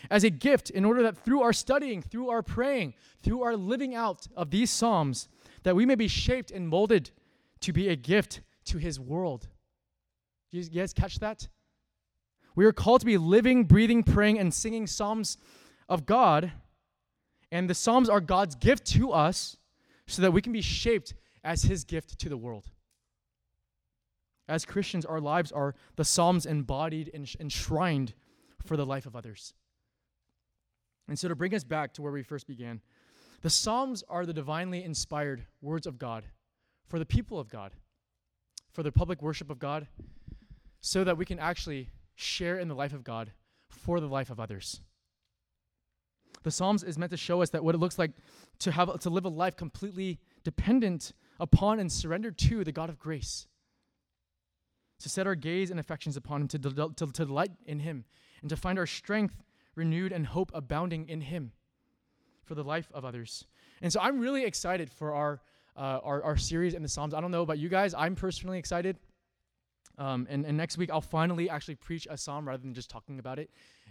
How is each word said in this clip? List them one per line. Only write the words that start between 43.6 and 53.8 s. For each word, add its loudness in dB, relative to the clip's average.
for -4
the -4
life -4
of -10
others. -10
The -4
Psalms 0
is -8
meant -4
to -8
show 0
us 0
that -4
what 4
it 0
looks -2
like 0
to -2
have, 0
to -4
live 0
a -4
life -2
completely -8
dependent 0
upon 4
and -2
surrendered -4
to 2
the -4
God -6
of -12
grace, -10